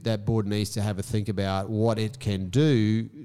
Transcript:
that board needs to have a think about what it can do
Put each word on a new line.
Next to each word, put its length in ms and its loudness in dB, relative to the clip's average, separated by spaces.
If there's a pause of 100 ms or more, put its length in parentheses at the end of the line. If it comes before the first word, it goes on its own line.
that 240 -2
board 200 2
needs 240 0
to 120 -4
have 160 -2
a 40 -4
think 260 -2
about 420 -2
what 300 2
it 180 -4
can 320 -2
do 580 4 (160)